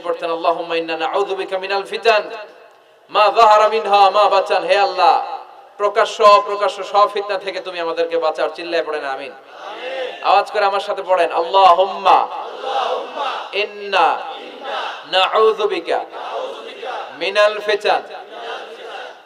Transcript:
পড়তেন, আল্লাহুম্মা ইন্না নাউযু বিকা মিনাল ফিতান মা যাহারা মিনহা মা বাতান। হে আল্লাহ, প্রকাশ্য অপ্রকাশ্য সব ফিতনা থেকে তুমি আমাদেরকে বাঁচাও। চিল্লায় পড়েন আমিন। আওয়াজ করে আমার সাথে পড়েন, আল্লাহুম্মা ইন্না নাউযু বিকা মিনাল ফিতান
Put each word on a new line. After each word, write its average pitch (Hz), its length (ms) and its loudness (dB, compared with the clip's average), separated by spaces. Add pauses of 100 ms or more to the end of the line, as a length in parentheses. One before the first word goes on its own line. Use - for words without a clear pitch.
পড়তেন, 170 260 -4
আল্লাহুম্মা 170 460 -2
ইন্না 165 200 -4
নাউযু 180 380 -2
বিকা 190 240 -6
মিনাল 196 240 -4
ফিতান 214 480 0 (800)
মা 202 260 4
যাহারা 214 320 6
মিনহা 202 420 4
মা 208 140 4
বাতান। 190 400 2
হে 185 140 2
আল্লাহ, 185 640 2 (360)
প্রকাশ্য 208 460 0
অপ্রকাশ্য 202 600 4
সব 202 280 4
ফিতনা 202 260 -4
থেকে 185 220 -6
তুমি 180 200 -10
আমাদেরকে 165 380 -2
বাঁচাও। 156 300 0
চিল্লায় 170 360 -4
পড়েন 151 200 -6
আমিন। 135 280 -8 (920)
আওয়াজ 202 280 4
করে 202 140 0
আমার 196 160 0
সাথে 196 260 -6
পড়েন, 175 260 2
আল্লাহুম্মা 190 960 4 (1200)
ইন্না 202 680 0 (920)
নাউযু 202 560 2
বিকা 156 360 -4 (1120)
মিনাল 208 400 2
ফিতান 202 440 0 (1200)